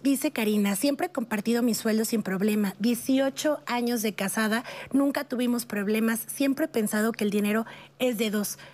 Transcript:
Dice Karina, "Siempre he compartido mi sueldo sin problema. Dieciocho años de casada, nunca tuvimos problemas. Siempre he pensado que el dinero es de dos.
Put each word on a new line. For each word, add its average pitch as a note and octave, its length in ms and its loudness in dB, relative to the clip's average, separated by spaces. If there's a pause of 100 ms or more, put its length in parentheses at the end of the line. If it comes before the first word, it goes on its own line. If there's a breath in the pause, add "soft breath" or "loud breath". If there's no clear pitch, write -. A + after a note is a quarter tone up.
Dice C#4 280 0
Karina, G#3 460 2
"Siempre C#4+ 300 0
he - 20 -4
compartido A#3 540 -2
mi A#3 100 2
sueldo A3 320 0
sin A3+ 180 0
problema. G3+ 560 0
Dieciocho C4+ 840 2
años A#3+ 380 -2
de G#3+ 100 0
casada, G#3+ 500 0 (300 loud breath)
nunca C#4 320 2
tuvimos A#3+ 400 -2
problemas. A3 640 0
Siempre C#4 380 0
he - 40 -2
pensado G#3+ 420 0
que G#3+ 140 -2
el G#3 40 0
dinero G#3 360 0 (340 loud breath)
es B3 180 0
de A3 140 0
dos. G#3 260 -2 (160 loud breath)